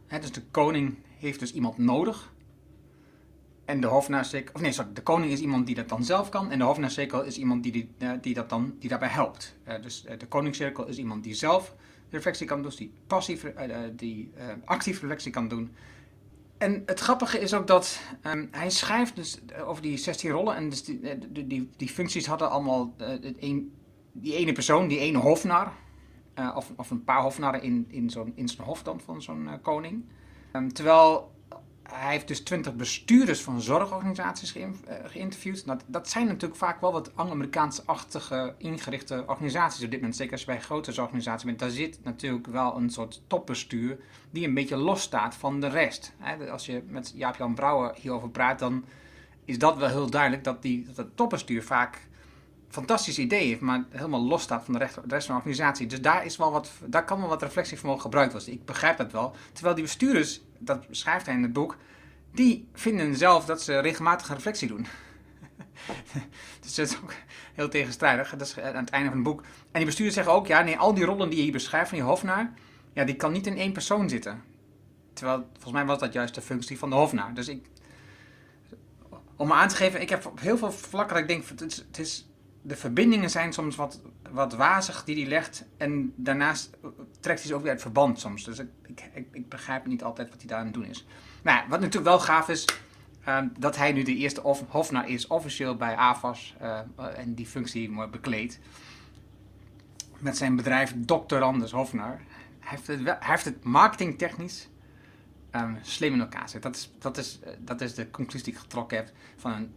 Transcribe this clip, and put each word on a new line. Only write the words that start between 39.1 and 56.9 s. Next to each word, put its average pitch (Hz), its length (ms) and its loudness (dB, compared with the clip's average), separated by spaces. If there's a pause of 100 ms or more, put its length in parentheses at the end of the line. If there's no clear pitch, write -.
organisaties 147 580 0
op 113 60 -6
dit 127 80 -4
moment. 120 180 -4
Zeker 127 160 -4
als 127 80 -6
je - 60 -10
bij 123 140 -4
grote 151 400 -4
organisaties 117 440 -4
bent. 120 140 -4
Daar 123 120 -2
zit 151 320 -6
natuurlijk 120 440 -6
wel 123 300 0
een 120 140 0
soort - 360 -8
topbestuur 127 720 -2 (320)
die 165 160 -4
een 135 80 2
beetje 139 220 0
losstaat 131 580 0
van 143 260 -2
de 139 80 0
rest. 143 500 0
Hè, 151 320 -8
als - 160 -10
je 123 200 -6
met - 280 -10
Jaap-Jan 123 400 -2
Brouwer 131 460 2
hierover 123 300 -6
praat, 131 280 2
dan 127 260 -2 (600)
is 123 140 -4
dat 151 180 6
wel 139 120 2
heel 135 220 0
duidelijk 135 340 2
dat 127 180 -4
die, 123 240 -2
dat 131 100 -16
het 113 200 -8
topbestuur 127 460 0
vaak - 460 0 (600)
fantastisch 151 480 0
idee 147 280 4
heeft, 117 140 0
maar 127 300 0
helemaal 139 320 -2
losstaat 131 420 0
van 131 80 -4
de 120 60 0
rest, 131 160 -2
de - 120 -14
rest 143 200 -2
van 131 80 -2
de 123 60 0
organisatie. 139 460 0
Dus 131 140 -6
daar 160 240 4
is 165 120 -8
wel 160 160 2
wat, 151 180 -2 (140)
daar 165 200 2